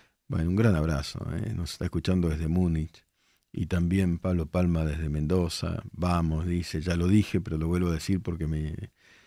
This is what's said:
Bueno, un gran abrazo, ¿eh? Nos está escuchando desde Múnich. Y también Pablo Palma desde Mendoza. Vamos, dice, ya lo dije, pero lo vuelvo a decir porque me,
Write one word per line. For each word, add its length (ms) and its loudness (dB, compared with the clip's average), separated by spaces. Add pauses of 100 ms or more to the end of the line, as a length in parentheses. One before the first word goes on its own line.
(280)
Bueno, 220 0
un 60 2
gran 180 4
abrazo, 600 -2
¿eh? 200 -6
Nos 180 -6
está 140 -6
escuchando 420 0
desde 200 -2
Múnich. 560 0 (460)
Y 160 -4
también 520 2
Pablo 280 0
Palma 380 2
desde 240 -2
Mendoza. 720 0 (100)
Vamos, 540 0
dice, 360 -2
ya 140 0
lo 120 2
dije, 320 4
pero 160 -4
lo 100 -2
vuelvo 220 0
a 60 0
decir 260 -2
porque 260 -4
me, 280 -2 (520)